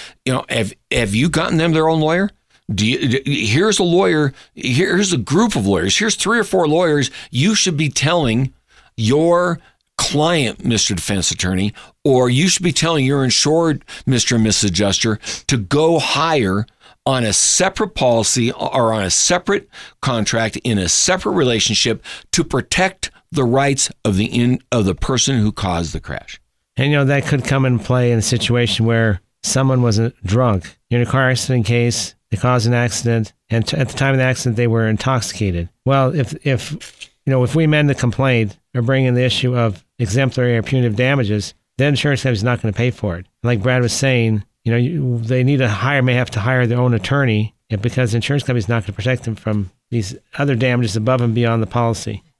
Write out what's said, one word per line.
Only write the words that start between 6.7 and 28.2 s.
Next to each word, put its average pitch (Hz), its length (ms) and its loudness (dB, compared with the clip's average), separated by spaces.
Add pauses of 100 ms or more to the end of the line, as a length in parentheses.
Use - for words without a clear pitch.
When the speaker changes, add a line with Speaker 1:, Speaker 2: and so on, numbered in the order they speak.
Speaker 1:
you 170 220 2
should 185 220 0
be 147 140 0
telling 135 640 0 (420)
your 165 640 2 (380)
client, 151 680 0
Mister 107 320 0
Defense 92 360 -2
Attorney, 92 420 -2 (320)
or 127 240 4
you 139 180 2
should 180 160 -2
be 175 80 0
telling 160 320 0
your 135 220 2
insured, 151 580 0 (220)
Mister 123 300 0
and 110 100 4
Missus 104 240 0
Adjuster, 101 480 0 (300)
to 139 100 0
go 151 420 2
hire 131 680 0 (400)
on 131 200 0
a 101 80 0
separate - 600 0
policy 120 600 2
or 117 400 0
on 107 100 -2
a 92 60 -2
separate - 580 0 (340)
contract 113 640 -2
in 113 140 0
a 90 100 -2
separate 185 460 0
relationship 117 680 0 (300)
to 165 140 0
protect - 680 -2 (220)
the 143 100 0
rights 135 460 2 (140)
of 98 140 0
the 107 80 2
in-, 120 360 0 (100)
of 113 140 2
the 95 100 0
person 131 440 -2
who 104 120 2
caused 87 420 -4
the 80 60 -8
crash. - 400 -14 (380)
Speaker 2:
And, 139 140 0
you 147 60 2
know, 139 80 2
that 139 200 0
could 139 180 0
come 135 220 0
in 123 140 2
play 123 320 0
in 113 80 2
a - 20 0